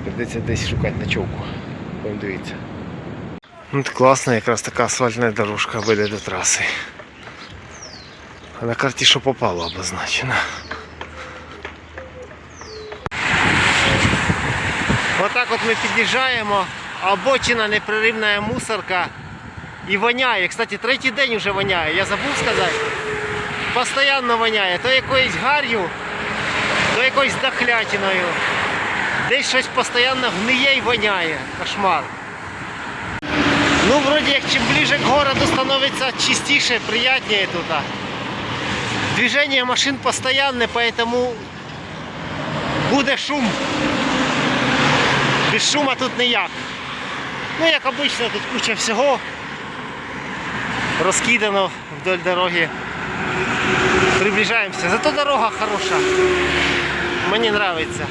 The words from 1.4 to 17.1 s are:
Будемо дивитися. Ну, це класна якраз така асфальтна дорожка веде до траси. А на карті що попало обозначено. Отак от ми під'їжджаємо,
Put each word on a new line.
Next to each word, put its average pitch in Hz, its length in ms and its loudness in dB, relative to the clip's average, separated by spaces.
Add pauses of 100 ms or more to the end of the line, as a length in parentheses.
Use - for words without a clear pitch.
Будемо 104 200 -6
дивитися. 95 320 -6 (1160)
Ну, 139 120 0
це - 80 -4
класна 131 440 6
якраз 113 260 2
така - 240 0
асфальтна 117 460 2
дорожка 107 480 -2
веде 104 280 2
до 104 100 -4
траси. 92 460 -2 (2000)
А 120 40 -4
на 117 100 0
карті 135 300 0
що - 140 6
попало 110 460 0
обозначено. 90 680 -4 (4000)
Отак 240 260 0
от 226 160 0
ми 226 160 2
під'їжджаємо, 214 840 2 (460)